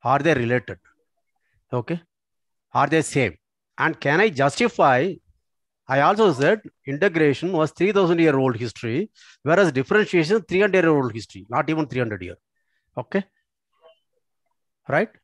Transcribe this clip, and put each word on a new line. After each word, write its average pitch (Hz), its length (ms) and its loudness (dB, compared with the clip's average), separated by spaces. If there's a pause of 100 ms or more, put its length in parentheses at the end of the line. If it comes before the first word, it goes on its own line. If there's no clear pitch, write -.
Are 135 180 2
they 160 120 2
related? 117 460 -2 (920)
Okay. 131 280 -6 (720)
Are 131 140 2
they 156 160 0
same? 120 340 -2 (400)
And 151 220 -2
can 151 220 0
I 220 100 4
justify 143 840 0 (760)
I 135 120 0
also 196 320 4
said 151 280 0 (260)
integration 160 680 0
was 156 180 0
three 196 220 -2
thousand 180 260 2
year 156 200 2
old 131 180 0
history, 120 540 -6 (320)
whereas 165 300 2
differentiation 185 680 0
three 180 180 -2
hundred 190 240 2
year 165 100 4
old 127 180 0
history, 98 360 -14
not 147 220 -2
even 156 160 -2
three 123 140 -6
hundred 107 220 -4
year. 90 140 -14 (600)
Okay. 190 280 -6 (1600)
Right? 170 200 0 (160)